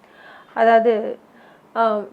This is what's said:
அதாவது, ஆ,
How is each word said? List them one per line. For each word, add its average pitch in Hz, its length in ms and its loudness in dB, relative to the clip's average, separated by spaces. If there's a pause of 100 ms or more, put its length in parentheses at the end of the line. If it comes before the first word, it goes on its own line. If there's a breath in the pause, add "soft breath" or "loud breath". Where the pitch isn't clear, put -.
(540 loud breath)
அதாவது, 226 640 0 (580 soft breath)
ஆ, 220 240 0 (120)